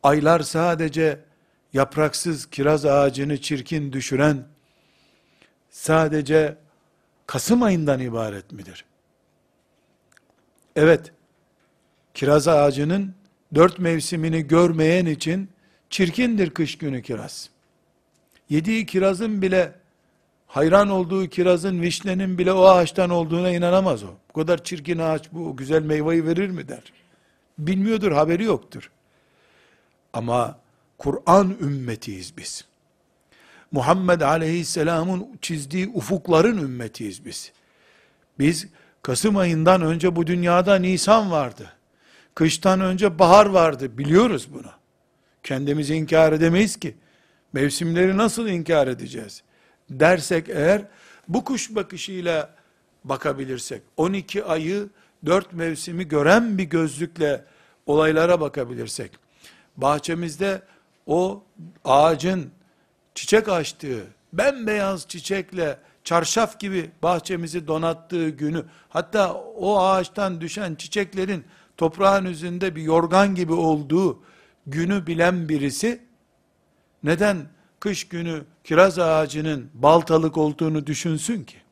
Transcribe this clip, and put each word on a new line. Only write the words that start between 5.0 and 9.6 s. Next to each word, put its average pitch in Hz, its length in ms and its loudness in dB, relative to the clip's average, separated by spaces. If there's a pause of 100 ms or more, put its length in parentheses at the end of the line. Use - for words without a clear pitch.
sadece 156 840 0 (720)
Kasım 233 360 0
ayından 160 380 2
ibaret 113 520 -6
midir? 95 320 -20 (1900)